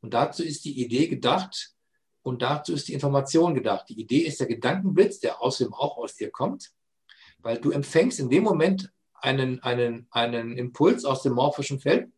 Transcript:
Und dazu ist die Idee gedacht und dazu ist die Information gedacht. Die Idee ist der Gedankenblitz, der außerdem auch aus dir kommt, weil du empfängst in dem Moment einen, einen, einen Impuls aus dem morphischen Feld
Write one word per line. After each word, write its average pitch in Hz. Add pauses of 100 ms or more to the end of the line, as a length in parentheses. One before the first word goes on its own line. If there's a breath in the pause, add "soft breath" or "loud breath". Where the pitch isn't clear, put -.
Und 113
dazu 156
ist 151
die 135
Idee 123
gedacht 139 (500)
und 127
dazu 147
ist 143
die 151
Information 143
gedacht. 107
Die 113
Idee 123
ist 160
der 120
Gedankenblitz, 170
der -
außerdem 120
auch -
aus -
dir -
kommt, 226 (680 soft breath)
weil 113
du 143
empfängst 143
in 131
dem 185
Moment 190 (220)
einen, 131
einen, 120
einen 117
Impuls 143
aus 131
dem 127
morphischen 139
Feld 240